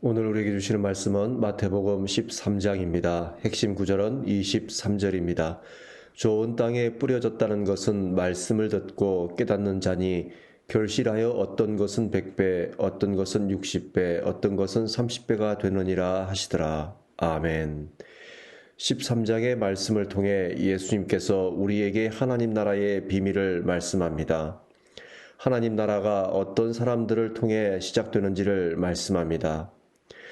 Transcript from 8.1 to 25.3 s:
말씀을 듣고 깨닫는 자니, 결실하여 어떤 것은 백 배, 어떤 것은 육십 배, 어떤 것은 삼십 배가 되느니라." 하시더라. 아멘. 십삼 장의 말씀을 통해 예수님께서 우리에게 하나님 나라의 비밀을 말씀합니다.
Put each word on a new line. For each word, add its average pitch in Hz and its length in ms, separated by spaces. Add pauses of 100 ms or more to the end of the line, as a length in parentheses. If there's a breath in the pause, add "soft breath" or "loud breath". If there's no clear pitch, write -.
말씀을 92 540
듣고 92 680
깨닫는 101 440
자니, 92 480 (400 loud breath)
결실하여 113 600
어떤 104 460
것은 101 340
백 95 260
배, 92 400
어떤 98 400
것은 98 340
육십 95 440
배, 87 280
어떤 98 340
것은 104 320
삼십 120 380
배가 107 300
되느니라." 92 720
하시더라. 80 680 (220)
아멘. 80 720 (880 loud breath)
십삼 - 480
장의 113 320
말씀을 101 540
통해 98 480
예수님께서 95 920
우리에게 101 600
하나님 117 440
나라의 101 560
비밀을 95 540
말씀합니다. 82 1000 (760 loud breath)